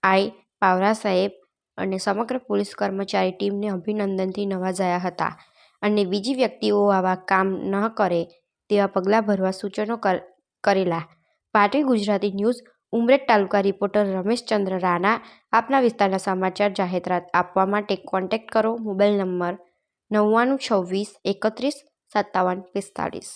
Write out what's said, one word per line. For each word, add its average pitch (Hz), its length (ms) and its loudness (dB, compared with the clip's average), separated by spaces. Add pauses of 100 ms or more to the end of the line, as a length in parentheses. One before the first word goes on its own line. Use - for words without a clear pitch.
આઈ 190 300 2 (260)
પાવરા 190 340 2
સાહેબ 196 380 0 (480)
અને 190 200 -4
સમગ્ર 220 400 -2
પોલીસ 202 360 -4
કર્મચારી 196 580 -2
ટીમને 202 360 -4
અભિનંદનથી 196 760 -4
નવાજાયા 185 520 -2
હતા 175 340 -4 (500)
અને 208 220 2
બીજી 202 300 -2
વ્યક્તિઓ 208 540 2
આવા 185 260 2
કામ 190 340 0
ન 196 400 -2
કરે 180 340 0 (480)
તેવા 202 160 2
પગલાં 196 360 2
ભરવા 190 280 0
સૂચનો 208 460 -6
કર-, 190 300 0 (380)
કરેલા. 175 400 0 (500)
પાટવી 214 280 4
ગુજરાતી 208 500 0
ન્યૂઝ, 214 280 -2 (320)
ઉમરેઠ 240 360 2
તાલુકા 202 320 4
રિપોર્ટર 202 460 0
રમેશચંદ્ર 196 720 -2
રાણા. 185 420 2 (320)
આપના 233 280 2
વિસ્તારના 208 360 2
સમાચાર 185 560 0
જાહેરાત 180 520 -2 (100)
આપવા 190 320 2
માટે 202 300 -2
કોન્ટેક્ટ 190 560 -4
કરો. 220 240 2
મોબાઈલ 208 420 2
નંબર 180 360 -2 (560)
નવ્વાણું 220 480 4
છવ્વીસ 196 520 -2 (140)
એકત્રીસ 220 520 -2 (360)
સત્તાવન 185 480 0
પિસ્તાળીસ. - 760 -8